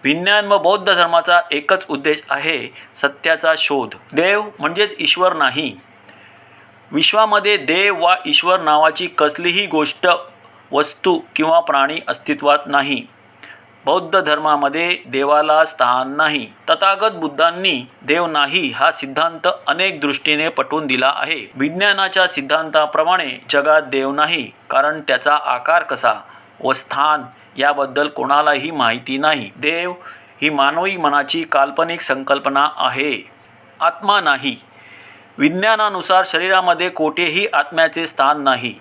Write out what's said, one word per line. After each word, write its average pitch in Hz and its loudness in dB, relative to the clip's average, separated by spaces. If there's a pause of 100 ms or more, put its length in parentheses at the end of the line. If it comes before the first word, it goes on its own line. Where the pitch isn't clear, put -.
विज्ञान 190 2
व 202 4
बौद्ध 190 2
धर्माचा 170 4 (100)
एकच 151 -2
उद्देश 143 -2
आहे, 139 -4 (280)
सत्याचा 160 0
शोध. 123 -2 (180)
देव 196 2 (160)
म्हणजेच 190 -2
ईश्वर 175 2
नाही. 139 -2 (1160)
विश्वामध्ये 208 2
देव 170 0
वा 180 4 (100)
ईश्वर 180 2
नावाची 156 2
कसलीही 170 -2
गोष्ट, 156 -2 (680)
वस्तू 160 0 (160)
किंवा 160 2
प्राणी 151 -2 (100)
अस्तित्वात 147 0
नाही. 139 -2 (840)
बौद्ध 170 0
धर्मामध्ये 151 0
देवाला 147 2
स्थान 131 0
नाही. 151 0 (240)
तथागत 196 2
बुद्धांनी 165 -2 (200)
देव 165 0
नाही 147 -2
हा 135 2
सिद्धांत 156 -4 (180)
अनेक 165 -2
दृष्टीने 147 -2
पटवून 151 -4
दिला 131 2
आहे. 135 -6
विज्ञानाच्या 185 0
सिद्धांताप्रमाणे 156 0
जगात 151 4
देव 135 -2
नाही, 151 -2 (200)
कारण 147 0
त्याचा 139 0
आकार 147 0
कसा 123 -2 (480)
व 127 -2
स्थान 147 -2 (340)
याबद्दल 139 0
कोणालाही 147 0
माहिती 123 -2
नाही. 139 0
देव 165 -4 (500)
ही 151 2
मानवी 156 0
मनाची 156 0
काल्पनिक 165 0
संकल्पना 139 0
आहे, 131 -4 (500)
आत्मा 196 0
नाही. 139 -2 (840)
विज्ञानानुसार 190 2
शरीरामध्ये 180 0
कोठेही 165 -2
आत्म्याचे 165 0
स्थान 143 0
नाही. 123 -2